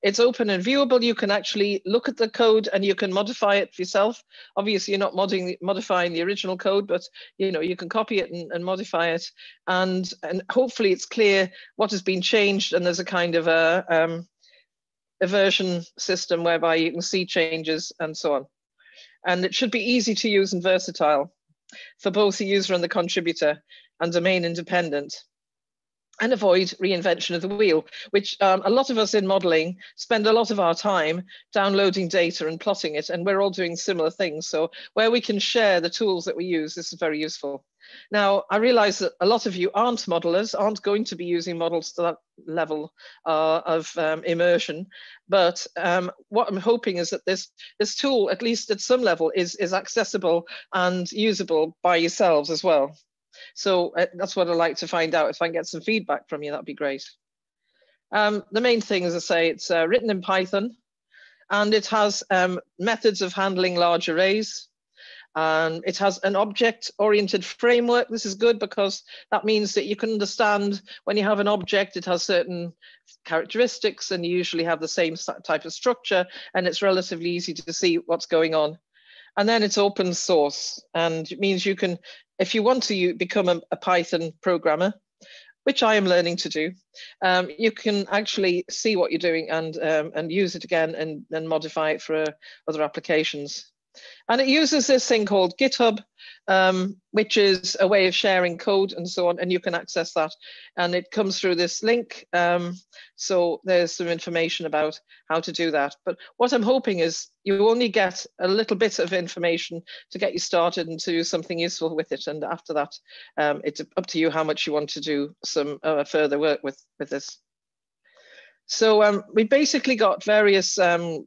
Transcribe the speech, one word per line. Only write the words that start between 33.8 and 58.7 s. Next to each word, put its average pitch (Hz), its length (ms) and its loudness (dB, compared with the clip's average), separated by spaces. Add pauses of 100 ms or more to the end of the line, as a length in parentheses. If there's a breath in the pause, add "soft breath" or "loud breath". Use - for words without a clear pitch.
things. 160 360 -4
So 160 220 0 (240 loud breath)
where 220 160 2
we 233 100 4
can 208 200 -2
share 202 420 2
the 170 80 -2
tools 185 360 -2
that 185 120 -4
we 175 80 -4
use, 160 300 -2
this 175 180 -10
is 175 60 -12
very 156 200 -2
useful. 147 460 -8 (460 loud breath)
Now, 202 400 2
I 202 60 2
realize 220 420 4
that 185 220 -2
a 180 40 2
lot 220 220 2
of 185 80 -6
you 180 180 -2
aren't 233 320 0
modelers, 175 520 0
aren't 208 260 -2
going 208 220 0
to 175 100 -10
be 175 100 -10
using 170 320 -4
models 165 360 -4
to 175 100 -4
that 170 140 -2 (280)
level, 156 480 -6 (320 loud breath)
uh, 160 400 2
of, 160 320 -2
um, 156 260 -2
immersion, 170 640 0 (420 loud breath)
but, 180 380 2 (120)
um, 180 340 0 (180)
what 208 180 2
I'm 196 100 -4
hoping 226 400 0
is 170 120 -2
that - 160 -6
this, 185 240 -4 (300 loud breath)
this 214 160 -2
tool, 247 340 2
at - 140 -2
least 233 260 -2
at 202 120 -2
some 254 200 2
level, 165 340 2
is, 175 200 -2
is 185 180 -2
accessible 185 720 0 (280 loud breath)
and 180 380 0
usable 175 720 0
by 175 140 4
yourselves 165 560 2
as 156 120 -4
well. 151 320 2 (600 loud breath)
So, 180 420 0
uh, 180 160 2
that's 180 220 -6
what 180 120 2
I'd 170 80 0
like 165 220 2
to 165 100 -6
find 165 280 0
out. 156 160 2
If - 100 -6
I 170 60 0
can 165 60 -6
get 165 120 -4
some 160 160 -10
feedback 220 480 -2
from 147 140 -8
you, 147 80 -8
that'd 147 160 -8
be 147 80 -10
great. 135 280 -4 (1080)
Um, 208 400 2
the 214 100 0
main 240 180 4